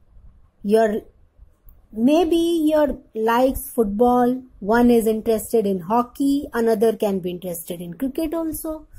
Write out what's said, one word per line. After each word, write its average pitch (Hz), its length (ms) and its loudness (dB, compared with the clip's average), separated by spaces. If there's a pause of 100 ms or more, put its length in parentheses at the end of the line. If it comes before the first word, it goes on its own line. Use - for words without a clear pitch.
(640)
your, 214 400 2 (920)
maybe 311 440 2
your 311 640 0 (160)
likes 233 540 0
football, 247 760 0 (180)
one 233 300 4
is 233 160 4
interested 220 600 0
in 196 140 -2
hockey, 247 760 -2
another 226 420 2
can 202 220 -2
be 180 140 -6
interested 175 500 -10
in 175 100 -12
cricket 285 400 -6
also, 311 540 -8 (120)